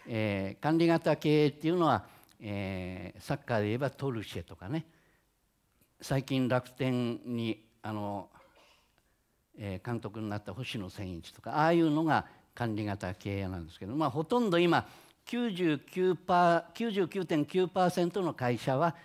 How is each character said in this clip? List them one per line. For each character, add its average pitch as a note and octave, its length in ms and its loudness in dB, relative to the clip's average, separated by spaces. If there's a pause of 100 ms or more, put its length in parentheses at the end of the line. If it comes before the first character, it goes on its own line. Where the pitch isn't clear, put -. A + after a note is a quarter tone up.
え G2+ 520 -2
ー、 - 40 -8
管 D#3 140 2
理 E3 100 4
型 E3 280 4
経 D3+ 300 4
営 - 20 4
っ C#3+ 40 2
て - 160 -6
い E3 40 2
う F#3 60 2
の E3+ 100 4
は、 A#2 180 2 (340)
え F#2+ 800 -6
ー、 F#2+ 40 -20
サ - 120 -6
ッ C#3 100 -6
カ B2 120 -2
ー G#2+ 60 4
で G#2 40 0
言 G#2+ 100 0
え - 40 -4
ば C#3 100 -2
ト C#3 220 -6
ル A2 120 -6
シ - 160 -10
ェ E2+ 40 -8
と - 120 -16
か F#2 140 -14
ね、 D#3 160 -4 (1120)
最 C3+ 240 -2
近 C3 240 0
楽 B2 240 0
天 B2 540 -2
に、 A#2 400 -4 (160)
あ A2 100 -8
の、 G2+ 380 -6 (1300)
え G2 260 -8
ー、 - 20 -20
監 A#2 140 -6
督 A2 200 -10
に A2 100 -6
な G#2 80 -4
っ - 60 -10
た G2 100 -12
星 B2 240 -8
野 F#2 140 -8
千 F#2 260 -8
一 - 160 -16
と - 80 -20
か、 A#2 160 -6
あ D3+ 80 4
あ E3+ 80 6
い E3+ 60 6
う D#3+ 100 4
の D3+ 140 2
が C3+ 240 2 (260)
管 A2+ 220 -2
理 G#2+ 100 -4
型 G2 300 -4
経 G2+ 240 -4
営 F#2+ 80 -4
な F#2 100 -6
ん E2 80 -10
で D#2+ 60 -16
す - 80 -20
け F#2+ 80 -10
ど、 A2+ 80 -6
ま D#3 120 0
あ、 - 40 0
ほ D3+ 120 -2
と A#3+ 160 0
ん A3 120 2
ど E3+ 80 4
今、 E3 280 4 (380)
九 A#3+ 260 -4
十 E3+ 280 0
九 F#3 360 0
パ F3 420 4
ー、 E3 60 -2 (100)
九 A#3 180 -4
十 F#3+ 160 0
九 F#3 180 -6
点 D3 200 0
九 F#3 220 0
パ F#3 200 2
ー - 20 4
セ F3 140 2
ン E3+ 80 0
ト G3+ 100 -2
の D#3+ 120 0
会 B2 240 0
社 C3 200 0
は E3 280 2